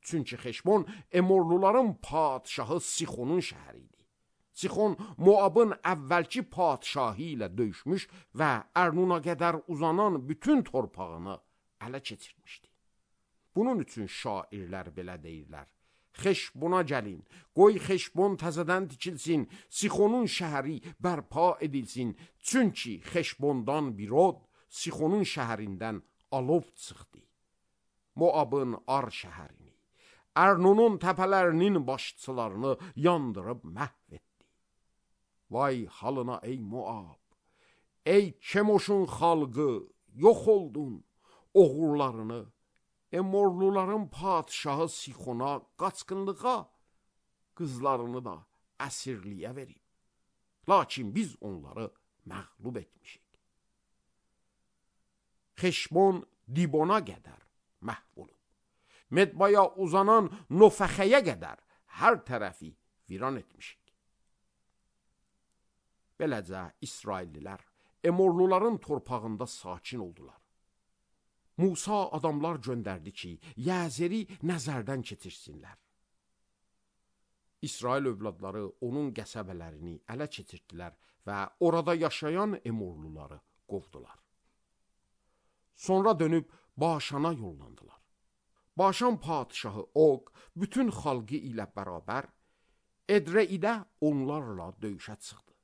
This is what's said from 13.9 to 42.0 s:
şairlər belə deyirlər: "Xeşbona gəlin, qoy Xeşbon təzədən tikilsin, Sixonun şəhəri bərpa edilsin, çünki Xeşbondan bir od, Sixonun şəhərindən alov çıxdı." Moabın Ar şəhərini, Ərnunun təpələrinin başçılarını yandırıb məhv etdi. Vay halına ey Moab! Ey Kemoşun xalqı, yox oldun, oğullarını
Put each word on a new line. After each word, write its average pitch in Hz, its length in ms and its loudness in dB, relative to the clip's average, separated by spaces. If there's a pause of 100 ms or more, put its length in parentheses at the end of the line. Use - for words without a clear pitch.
şairlər 92 880 -10
belə 90 240 -12
deyirlər: 76 480 -18 (480)
"Xeşbona 180 680 -2
gəlin, 117 400 -6 (360)
qoy 202 200 8
Xeşbon 185 600 0
təzədən 170 500 -2
tikilsin, 151 560 -4 (240)
Sixonun 208 560 2
şəhəri 147 540 -4 (240)
bərpa 170 560 0
edilsin, 127 580 -4 (220)
çünki 175 640 0 (100)
Xeşbondan 139 840 -2
bir 101 140 -6
od, 170 300 4 (280)
Sixonun 180 540 -2
şəhərindən 110 800 -6 (300)
alov 139 340 0 (100)
çıxdı." - 460 -20 (960)
Moabın 139 600 2 (100)
Ar 127 240 0
şəhərini, - 600 -16 (640)
Ərnunun 196 640 6
təpələrinin 180 880 2
başçılarını 127 920 -4 (180)
yandırıb 123 680 0
məhv 85 540 -12
etdi. - 280 -20 (1040)
Vay 127 360 -2
halına 123 580 -6
ey 131 180 -8
Moab! 104 600 -10 (840)
Ey 185 340 4
Kemoşun 202 680 2
xalqı, 143 840 0 (260)
yox 202 340 6
oldun, 147 580 0 (480)
oğullarını 135 920 6 (640)